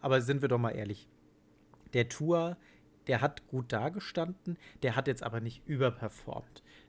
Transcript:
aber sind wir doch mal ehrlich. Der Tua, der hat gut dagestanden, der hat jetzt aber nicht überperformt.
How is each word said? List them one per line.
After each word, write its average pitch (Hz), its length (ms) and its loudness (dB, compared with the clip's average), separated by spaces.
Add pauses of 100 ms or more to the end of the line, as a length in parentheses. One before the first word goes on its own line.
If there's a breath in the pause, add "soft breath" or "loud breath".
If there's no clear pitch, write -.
aber 131 200 4
sind 131 200 0
wir 139 80 2
doch 123 80 4
mal 117 140 2
ehrlich. 104 360 -6 (880)
Der 120 160 4
Tua, 170 480 0 (500 loud breath)
der 120 140 4
hat - 260 0
gut 127 240 -4
dagestanden, 170 840 -4 (240 loud breath)
der 123 160 2
hat 135 100 0
jetzt 127 160 -2
aber 113 160 -4
nicht 117 280 -8
überperformt. - 960 -2 (240 loud breath)